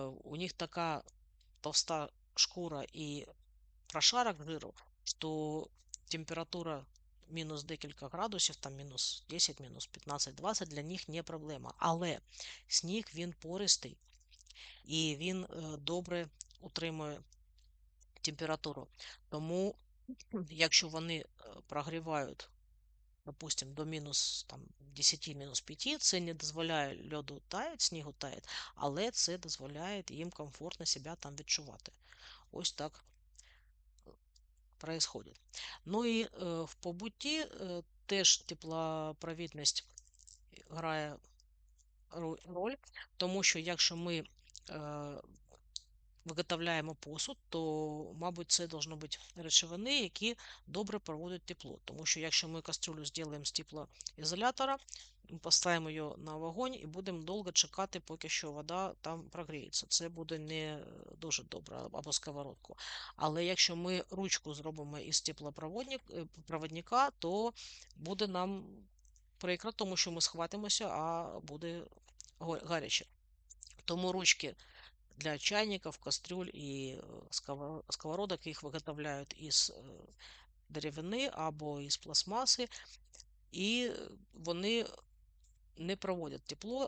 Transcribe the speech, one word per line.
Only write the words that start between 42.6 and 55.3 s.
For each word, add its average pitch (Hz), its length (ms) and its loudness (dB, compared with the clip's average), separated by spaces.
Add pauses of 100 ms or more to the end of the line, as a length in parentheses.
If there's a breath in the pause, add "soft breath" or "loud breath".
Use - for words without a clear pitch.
тому 185 260 4
що - 160 8
якщо 170 360 4
ми, 170 280 2 (460)
е, 147 520 -4 (1040)
виготовляємо 165 720 2
посуд, 151 420 -6 (120)
то, 156 680 0
мабуть, 170 340 -2
це 175 160 6
должно 156 280 -6
бути 151 220 -8 (180)
речовини, 175 640 4
які 220 360 0 (300 loud breath)
добре 202 320 -2
проводять 170 440 -4
тепло. - 420 -10
Тому 147 200 -8
що - 140 4
якщо 160 280 4
ми 160 140 -4
кастрюлю 156 440 -4
зробимо 147 400 -4
з - 60 0
теплоізолятора, 180 1300 0 (520 loud breath)
ми 165 80 -8